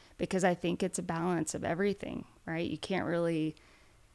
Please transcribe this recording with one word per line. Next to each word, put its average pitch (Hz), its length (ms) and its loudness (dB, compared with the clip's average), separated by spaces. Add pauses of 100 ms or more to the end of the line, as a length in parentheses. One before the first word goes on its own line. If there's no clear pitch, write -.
(180)
because 180 260 2
I 180 100 6
think 175 300 0
it's 185 160 -2
a 175 40 -2
balance 170 520 0
of - 80 -6
everything, 190 600 -2 (200)
right? 165 240 -2
You 156 80 -4
can't - 280 -2
really, 165 500 0 (600)